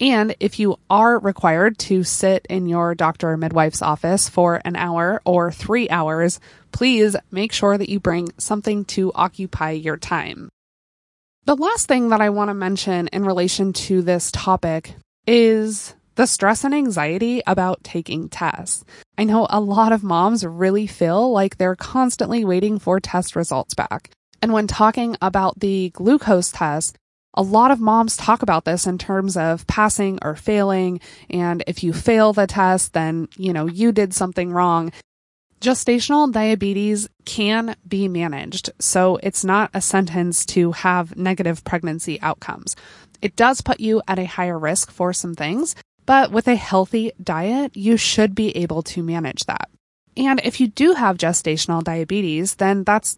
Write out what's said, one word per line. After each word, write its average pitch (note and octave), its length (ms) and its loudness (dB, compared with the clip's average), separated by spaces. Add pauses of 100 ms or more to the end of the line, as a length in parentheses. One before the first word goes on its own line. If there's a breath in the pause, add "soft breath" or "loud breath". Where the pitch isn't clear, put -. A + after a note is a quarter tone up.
And A3 400 2
if G3 180 -2
you G#3 180 0 (120)
are A3+ 280 6
required F#3+ 640 2
to F#3 240 2
sit F#3+ 460 0
in F3+ 180 -2
your E3+ 260 0
doctor E3 380 0
or D#3+ 60 -2
midwife's D#3+ 440 0
office E3 460 0
for F3 380 2
an F3 100 -6
hour F3 500 -2
or F3 280 2
three A#3 360 -2
hours, E3 520 0 (320 soft breath)
please A3 420 4 (160)
make G3+ 220 -4
sure G3+ 240 2
that G3 100 -4
you G3 140 -4
bring E3+ 260 0 (100)
something G#3 480 -2
to F#3+ 300 -2
occupy F3 560 -4
your D#3 240 -6
time. - 540 -6 (960)
The C#4+ 100 2
last F4+ 320 -2
thing B3 220 2
that A3 100 4
I G#3 100 2
want G#3 200 -2
to G3+ 40 -4
mention F#3+ 540 -2
in G3 160 -2
relation F#3+ 500 0
to F#3 280 0
this F3 300 0
topic E3 640 -2 (300)
is A3 720 2 (200)
the A#3 120 4
stress G#3+ 380 0
and C#4 100 0
anxiety A3 720 -2
about F#3 360 0
taking E3 440 -8
tests. - 560 -6 (340 loud breath)
I G3+ 60 0
know A3 260 2
a G#3+ 120 0
lot G#3+ 320 4
of G#3 100 0
moms G3 420 2
really F#3+ 420 0
feel F#3+ 440 0
like G3 260 0
they're F#3 180 0
constantly A#3+ 680 0
waiting G3 360 0
for F#3 200 0
test - 360 -4
results D3+ 380 -4
back. - 360 -6 (320)
And A3+ 100 0
when G#3+ 160 0
talking A3+ 540 2
about F#3+ 380 0
the F#3+ 320 -2
glucose G3+ 600 2
test, D#3 460 -4 (400)
a - 40 2
lot G#3+ 280 4
of C4 120 2
moms A3 340 2
talk - 280 0
about E3 200 2
this E3+ 240 -2
in F#3 100 -2
terms F#3+ 380 -2
of E3 320 -2
passing G3+ 540 0
or D3+ 160 -6
failing. F#3+ 640 0 (280 loud breath)
And F3 380 -2
if - 160 -8
you E3+ 80 0
fail G#3+ 400 4
the G#3 160 2
test, F#3 460 2
then, D#3+ 420 -2
you F#3+ 160 -4
know, D#3+ 160 -2
you G3+ 240 2
did G3 220 2
something F3+ 400 -4
wrong. E3+ 400 2 (640 loud breath)
Gestational B3+ 720 2
diabetes G#3 800 0 (160)
can A3 500 -2 (100)
be G3 220 -2
managed, D#3+ 640 -6 (100)
so F#3 420 2
it's - 220 -4
not G3 300 2
a F#3+ 80 -4
sentence F3 640 0
to F3 280 2
have F3+ 440 -2
negative F#3 480 -2
pregnancy E3 560 -6
outcomes. - 560 -6 (440 loud breath)
It - 140 -4
does B3 240 2
put - 220 -4
you A3 260 2
at F#3+ 120 -2
a F#3 60 -2
higher F3+ 320 -4
risk D#3 320 -2
for F3+ 220 -2
some F3 240 -6
things, G#3 400 -4 (300 loud breath)
but C4 260 4
with A3 160 0
a B3 80 4
healthy G#3 560 0 (100)
diet, G3+ 540 -4
you G#3+ 220 2
should G#3+ 380 0
be G#3+ 220 -2
able E3 260 -4
to - 200 -6
manage E3 420 -4
that. - 240 -6 (480)
And C4+ 260 2
if - 180 0
you B3 60 4
do D4+ 260 4
have A3 240 2
gestational E3 640 -2
diabetes, E3 720 -2
then G3 280 0
that's - 340 0